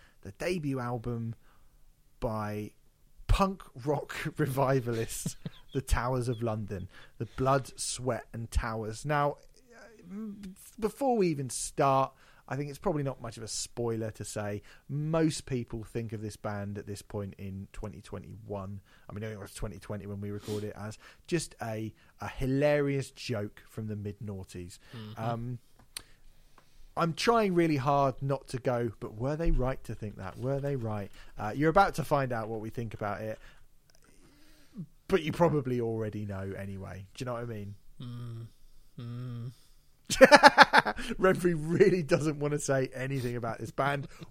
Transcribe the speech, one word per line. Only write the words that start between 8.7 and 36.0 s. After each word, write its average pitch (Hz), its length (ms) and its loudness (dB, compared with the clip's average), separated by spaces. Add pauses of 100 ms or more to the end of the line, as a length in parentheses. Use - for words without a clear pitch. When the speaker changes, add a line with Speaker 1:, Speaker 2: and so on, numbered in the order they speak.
Speaker 1:
Now, 147 300 2 (400)
uh, 196 400 -18 (640)
before 240 380 2
we 190 100 6
even 139 220 0
start, 135 640 2 (340)
I - 80 -4
think 143 140 -4
it's 139 80 -10
probably 156 240 0
not 135 220 -4
much 113 140 -8
of 113 60 -10
a 107 40 -10
spoiler 113 640 -4
to - 120 -10
say 104 380 -4 (260)
most 156 600 0
people 120 360 -4
think 113 300 -6
of 107 80 -8
this 107 140 -6
band 101 420 -6
at - 80 -10
this 101 160 -10
point 101 380 -8
in 98 340 -10
twenty 101 280 -10
twenty-one. 101 800 -10 (280)
I - 40 -12
mean, 104 100 -6
it 110 160 -8
was 95 160 -12
twenty 107 240 -8
twenty 101 260 -8
when 101 160 -8
we 101 80 -6
recorded 104 400 -4
it - 100 -10
as 104 200 -10 (260)
just - 340 -4
a, 110 320 -4 (300)
a 104 60 -6
hilarious 139 840 2
joke - 580 -6
from 110 200 -8
the 107 80 -4
mid-noughties. 98 840 -8 (180)
Speaker 2:
Mm-hmm. 110 280 -10
Speaker 1:
Um, 117 360 -4 (1400)
I'm 165 160 0
trying 220 420 4
really 165 220 4
hard 139 440 4
not 139 280 -2
to 131 80 -6
go, 120 420 0
"But 110 200 -10
were 139 160 -2
they 165 160 4
right 127 340 2
to 113 100 -8
think 104 220 -8
that? 95 200 -10
Were 131 220 -2
they 143 180 -2
right?" 107 320 -4 (280)
Uh, 107 160 -4
you're 147 160 4
about 185 260 6
to 147 80 -2
find 135 280 2
out 113 160 -4
what 110 140 -6
we 110 80 -6
think 113 240 -6
about 101 280 -4
it, 107 160 -6 (1700)
but 185 140 4
you 156 120 -2
probably 139 480 4
already 110 440 -2